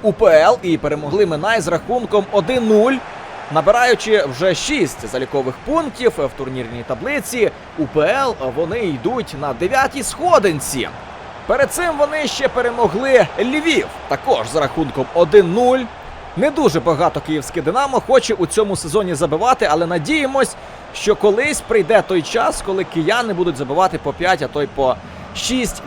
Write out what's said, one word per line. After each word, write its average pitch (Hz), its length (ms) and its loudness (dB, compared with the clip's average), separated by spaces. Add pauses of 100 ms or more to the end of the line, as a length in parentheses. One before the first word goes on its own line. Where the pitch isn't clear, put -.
У 208 120 2
П 165 280 6
Л 214 200 6
і 170 160 0
перемогли 151 480 0
Минай 180 360 0
з 147 60 -4
рахунком 202 640 0
один 233 360 2
нуль, 220 260 6 (580)
набираючи 214 760 4
вже 147 300 0
шість 196 520 -2
залікових 127 480 -4 (100)
пунктів 277 520 0
в 139 200 -2
турнірній 123 500 -8
таблиці 220 640 -2 (260)
У 156 80 0
П 151 360 0
Л. 247 140 -2 (200)
Вони 165 240 -2
йдуть 180 640 -4
на 143 120 -4
дев'ятій 233 500 -2
сходинці. 185 840 2 (580)
Перед 269 240 2
цим 330 260 -2
вони 294 300 0
ще 269 200 -2
перемогли 233 800 0 (120)
Львів, 294 480 0 (200)
також 139 420 -2
з 139 60 -4
рахунком 139 580 -2
один 175 400 6
нуль. 247 280 2 (560)
Не 254 120 2
дуже 262 300 2
багато 147 420 0
київське 156 400 -4
Динамо 247 460 0
хоче 247 260 4
у 180 120 -2
цьому 202 300 0
сезоні 175 400 -2
забивати, 170 560 2
але 170 140 2
надіємось, 254 720 0 (400)
що 208 200 2
колись 240 460 2
прийде 202 400 4
той 185 200 0
час, 226 440 -2
коли 190 180 -2
кияни 208 500 0
будуть 170 240 -2
забивати 151 400 0
по 143 160 -4
п'ять, 175 280 0
а 135 60 -4
то 147 140 -4
й 139 140 -2
по 127 200 2 (400)
шість 240 520 -4